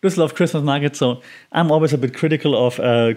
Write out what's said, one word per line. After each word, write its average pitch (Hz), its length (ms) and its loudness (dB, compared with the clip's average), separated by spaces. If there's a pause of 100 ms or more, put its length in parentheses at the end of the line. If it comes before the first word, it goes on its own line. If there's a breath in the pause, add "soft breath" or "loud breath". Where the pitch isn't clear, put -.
Düsseldorf 175 320 0
Christmas 160 300 -2
market. 143 320 -2
So 123 240 -2 (320 loud breath)
I'm 165 180 0
always 156 220 2
a 147 60 0
bit 123 160 -2
critical 151 400 0 (120)
of, - 140 -4
uh, 117 360 2